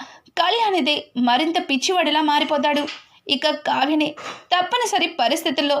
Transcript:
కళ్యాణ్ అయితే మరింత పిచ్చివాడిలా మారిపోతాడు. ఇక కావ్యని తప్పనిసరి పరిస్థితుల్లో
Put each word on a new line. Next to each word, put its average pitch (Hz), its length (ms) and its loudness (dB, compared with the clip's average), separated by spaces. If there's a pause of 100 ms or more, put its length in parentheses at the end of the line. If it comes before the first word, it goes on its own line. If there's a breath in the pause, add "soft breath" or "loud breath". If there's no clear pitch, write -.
(280 loud breath)
కళ్యాణ్ 403 460 0
అయితే 294 340 0 (100)
మరింత 254 380 2 (140)
పిచ్చివాడిలా 311 520 0
మారిపోతాడు. 294 640 0 (400 loud breath)
ఇక 277 220 0
కావ్యని 294 640 0 (400 loud breath)
తప్పనిసరి 359 520 0
పరిస్థితుల్లో 285 720 0